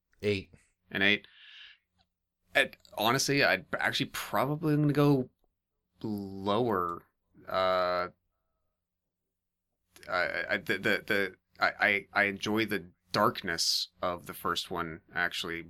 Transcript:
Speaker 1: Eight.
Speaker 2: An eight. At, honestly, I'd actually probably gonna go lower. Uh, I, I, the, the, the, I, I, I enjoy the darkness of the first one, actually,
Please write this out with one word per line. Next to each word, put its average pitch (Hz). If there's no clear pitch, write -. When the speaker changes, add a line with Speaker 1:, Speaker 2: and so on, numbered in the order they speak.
Speaker 1:
Eight. 101
Speaker 2:
An 98
eight. 101
At, 139
honestly, 123
I'd 92
actually 113
probably 147
gonna 147
go 143
lower. 98
Uh, 92
I, 87
I, 104
the, 98
the, 101
the, 98
I, 95
I, 101
I 101
enjoy 104
the 101
darkness 104
of 87
the 87
first -
one, 85
actually, 85